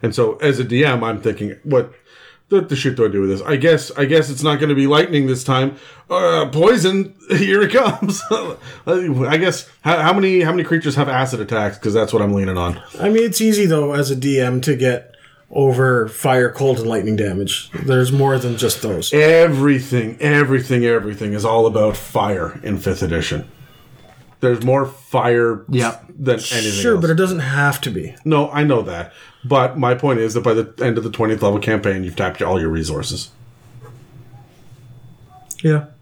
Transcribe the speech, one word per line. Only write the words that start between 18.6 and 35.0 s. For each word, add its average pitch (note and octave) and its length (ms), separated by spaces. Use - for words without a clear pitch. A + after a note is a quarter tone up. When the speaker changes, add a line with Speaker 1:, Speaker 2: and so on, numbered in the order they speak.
Speaker 2:
those. F#2+ 320
Speaker 1:
Everything, C#3+ 1040
everything, C3+ 680
everything G#2 480
is G#2 120
all A2+ 220
about G#2+ 280
fire - 680
in G2 140
fifth F#2 260
edition. D#2+ 460
There's A#2+ 240
more C3 200
fire A#2 840
Speaker 3:
Yep. A#2+ 360
Speaker 1:
than B2+ 160
anything A#2+ 460
Speaker 2:
Sure, A#3 140
Speaker 1:
else. F3 60
Speaker 2:
but E3 80
it D#3+ 60
doesn't F#3 240
have C#3 420
to C3+ 80
be. F2+ 260
Speaker 1:
No, D3 260
I D3 120
know C3+ 180
that. F2 320
But B2+ 320
my B2 180
point B2+ 240
is A2+ 140
that A#2 80
by A2 140
the A2 180
end A#2+ 140
of A2 60
the A2+ 80
twentieth A2 300
level G#2 180
campaign, G2+ 440
you've F2 120
tapped F#2 260
all F#2 180
your D#2+ 100
resources. D#2 600